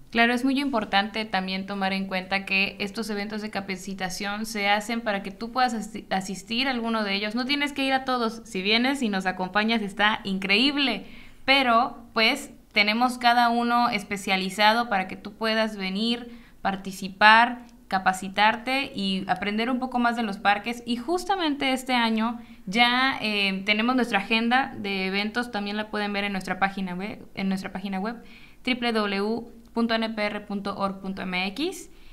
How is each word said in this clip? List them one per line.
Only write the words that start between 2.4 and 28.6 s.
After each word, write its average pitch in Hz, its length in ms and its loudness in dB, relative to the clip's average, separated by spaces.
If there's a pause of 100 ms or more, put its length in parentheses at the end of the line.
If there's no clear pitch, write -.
que 196 340 0
estos 202 300 -4
eventos 208 320 -4
de 214 80 -6
capacitación 196 960 -6
se 208 240 0
hacen 214 320 0
para 202 220 -2
que - 80 -8
tú 233 200 -10
puedas 247 220 2
asi-, 202 360 -8
asistir 190 580 -2
a 262 40 0
alguno 226 320 -2
de 196 120 -2
ellos. 208 200 -2
No 247 100 -2
tienes 285 280 0
que 277 120 0
ir 269 60 2
a 262 140 2
todos. 240 400 0
Si 190 160 -4
vienes 240 400 2
y 226 80 2
nos 190 160 -2
acompañas, 208 560 0
está 202 420 0
increíble. 220 840 2 (380)
Pero, 262 540 4 (160)
pues, 233 380 2 (200)
tenemos 233 460 2
cada 240 320 6
uno 240 400 4
especializado 208 1000 2
para 190 220 0
que 190 80 -10
tú 202 160 -12
puedas 220 420 0
venir, 208 540 -2 (320)
participar, 196 1040 4 (260)
capacitarte 208 1080 0
y 190 320 0
aprender 208 420 0
un 254 100 0
poco 254 200 -2
más 233 160 2
de 240 80 -2
los 196 140 -4
parques. 208 480 0
Y 240 100 -2
justamente 311 800 0
este 262 200 -2
año 226 460 0 (260)
ya, 240 560 2
eh, 196 440 0
tenemos 220 320 2
nuestra 226 220 2
agenda 233 580 2
de 196 300 -2
eventos. 214 440 -2
También 202 240 -4
la 214 140 -4
pueden 208 240 -2
ver 202 100 0
en 202 80 -2
nuestra 185 260 -4
página 190 380 -2
web, 190 400 -8
en 190 140 -2
nuestra 190 240 -2
página 190 260 -6
web, 226 240 -6 (400)